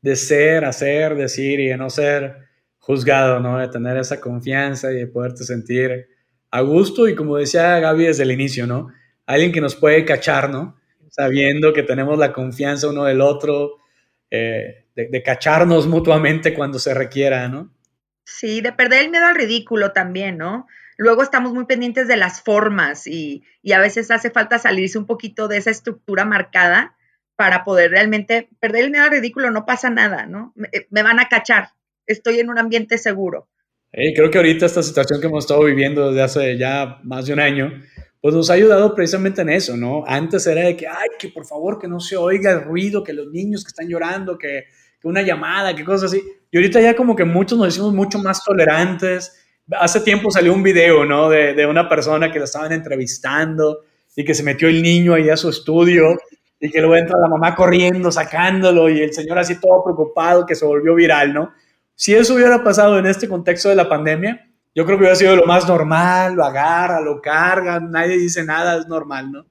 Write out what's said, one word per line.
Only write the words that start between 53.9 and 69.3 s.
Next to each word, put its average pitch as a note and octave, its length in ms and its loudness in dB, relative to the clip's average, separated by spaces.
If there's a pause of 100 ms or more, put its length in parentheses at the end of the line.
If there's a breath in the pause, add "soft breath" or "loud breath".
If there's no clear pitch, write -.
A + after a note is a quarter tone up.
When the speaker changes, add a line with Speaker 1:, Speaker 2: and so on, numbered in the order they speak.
Speaker 1:
y D3 100 -6
que D3+ 100 0
se D3 100 -4
metió D3 240 0
el E3 140 2
niño E3+ 320 4
ahí D#3 140 4
a D#3 80 4
su E3+ 120 -4
estudio E3+ 680 4 (440)
y D3+ 100 -6
que D#3+ 80 -2
luego D#3+ 180 6
entra E3+ 240 2
la E3+ 80 4
mamá E3 280 0
corriendo, F3+ 560 2
sacándolo F3 760 2
y D#3 120 2
el D3+ 120 -2
señor D#3+ 260 -4
así F3 220 -4
todo F#3 220 4
preocupado E3+ 640 2
que E3+ 80 -2
se D#3 100 -4
volvió D3 300 2
viral, D3 400 4
¿no? D3+ 180 -4 (440 soft breath)
Si - 180 2
eso A#3 200 6
hubiera A#3+ 280 6
pasado G#3 360 4
en F#3+ 80 0
este F#3+ 220 0
contexto F3 400 -2
de G3 80 4
la F3 120 4
pandemia, D#3+ 600 -4 (260)
yo E3 100 0
creo F#3+ 120 2
que G3 60 2
hubiera F#3 120 6
sido F#3+ 220 6
lo E3+ 80 6
más F3 240 2
normal, F3+ 640 2
lo E3 100 2
agarra, E3 560 0
lo D3 200 -4
carga, F3 580 0
nadie E3+ 380 -2
dice F3 260 -2
nada, E3 360 -2
es D#3+ 100 -10
normal, C#3+ 420 -8